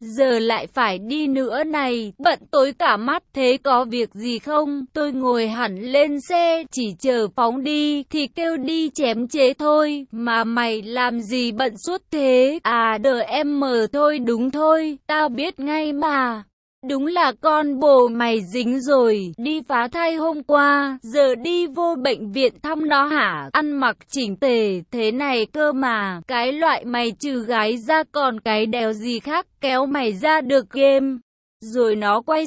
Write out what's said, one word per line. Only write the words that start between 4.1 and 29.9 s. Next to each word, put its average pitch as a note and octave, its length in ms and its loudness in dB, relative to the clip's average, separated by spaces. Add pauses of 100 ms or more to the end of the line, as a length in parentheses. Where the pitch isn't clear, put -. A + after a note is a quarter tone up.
gì A#3 260 -6
không?" C#4+ 540 -2
Tôi D4 180 -2
ngồi B3 360 0
hẳn A3 340 -4
lên C#4+ 480 0
xe, E4+ 420 2
chỉ B3+ 120 -4 (160)
chờ A#3+ 360 0
phóng B3 280 0
đi, D4 460 0
thì D4 180 -2
kêu E4 300 -2
đi D#4+ 320 -2
chém A#3+ 380 -2
chế C#4 260 2
thôi, D4+ 580 0
"Mà A3+ 320 -2
mày A3+ 380 -2
làm A#3+ 380 -2
gì A#3+ 320 -2
bận A3+ 220 -2 (140)
suốt F#4 140 -4 (100)
thế?" C4+ 520 4
"À A3+ 380 2
đờ B3 180 2
em C#4+ 400 -2
mờ A#3+ 340 0
thôi." D4 260 2
"Đúng A#3+ 320 -2
thôi, D#4 460 2 (100)
tao D4+ 220 0
biết C#4+ 300 -6
ngay D4+ 340 -2
mà. C4+ 500 -2 (440)
Đúng C#4 200 -2
là F4 240 2 (100)
con D4+ 380 2
bồ C4+ 280 8
mày A#3 320 0 (140)
dính B3 280 -2
rồi, A3+ 560 2
đi D4+ 300 -4
phá A#3+ 200 0
thai E4 280 -2
hôm D#4 280 -4
qua, C#4+ 580 2
giờ B3+ 340 2
đi D#4 320 -2
vô E4+ 360 -2
bệnh G#3+ 280 -2
viện B3 220 2 (100)
thăm D4+ 260 -2
nó C#4+ 160 4
hả? G3 460 -2
Ăn D4 200 0
mặc C4 260 0 (120)
chỉnh A3 260 -4
tề, G#3+ 460 0 (100)
thế A3 200 -2
này B3+ 340 -2
cơ D4+ 260 0
mà, G#3+ 560 -2
cái B3 240 -2
loại D4+ 340 0
mày A#3+ 340 -2
trừ C4+ 260 -4
gái A3+ 320 0 (100)
ra D#4 240 2
còn C4 280 -2
cái G#3+ 260 0
đèo A3 280 -2
gì A3+ 260 -4
khác D#4+ 280 -6 (140)
kéo C4 240 0
mày C4+ 280 -2